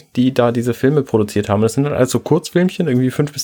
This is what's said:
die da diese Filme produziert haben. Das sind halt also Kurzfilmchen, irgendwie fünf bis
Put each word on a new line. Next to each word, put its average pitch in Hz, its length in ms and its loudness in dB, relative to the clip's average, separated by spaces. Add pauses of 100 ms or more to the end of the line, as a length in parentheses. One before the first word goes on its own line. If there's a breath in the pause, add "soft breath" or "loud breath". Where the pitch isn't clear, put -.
(160)
die 127 180 2
da 120 200 2
diese 120 200 -2
Filme 139 280 0
produziert 104 480 0
haben. 101 120 2
Das 110 120 2
sind 139 120 0
halt 147 120 -4
also 123 240 0
Kurzfilmchen, 175 640 0
irgendwie 127 240 0
fünf 147 220 -4
bis - 100 -6